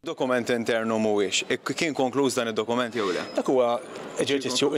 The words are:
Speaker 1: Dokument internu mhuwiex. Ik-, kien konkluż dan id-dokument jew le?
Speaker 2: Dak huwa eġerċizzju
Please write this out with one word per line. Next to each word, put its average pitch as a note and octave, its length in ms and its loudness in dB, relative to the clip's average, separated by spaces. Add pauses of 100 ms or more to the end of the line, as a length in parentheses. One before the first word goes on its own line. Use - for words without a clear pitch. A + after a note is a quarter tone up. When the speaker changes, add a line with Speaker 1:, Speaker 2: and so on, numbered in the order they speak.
Speaker 1:
Dokument B2+ 480 0
internu A2+ 480 0
mhuwiex. G2+ 400 2 (140)
Ik-, - 180 -8
kien D#3 220 0
konkluż C3 400 2
dan A2+ 160 -2
id-dokument A#2 420 -2
jew G#2 160 0
le? D#2 140 -2 (100)
Speaker 2:
Dak - 160 0
huwa A#2+ 220 4 (500)
eġerċizzju C3+ 540 0